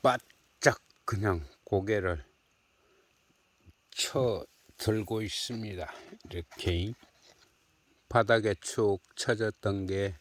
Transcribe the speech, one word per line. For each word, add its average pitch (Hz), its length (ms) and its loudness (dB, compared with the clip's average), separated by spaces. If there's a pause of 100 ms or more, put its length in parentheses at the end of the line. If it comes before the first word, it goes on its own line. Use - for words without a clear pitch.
바짝 - 800 2 (240)
그냥 95 420 0 (180)
고개를 95 600 0 (1700)
쳐 113 520 0 (340)
들고 110 440 0
있습니다. 104 720 -6 (380)
이렇게 90 640 -2 (1160)
바닥에 110 500 4
축 101 420 0 (140)
처졌던 107 680 -2
게 95 360 -2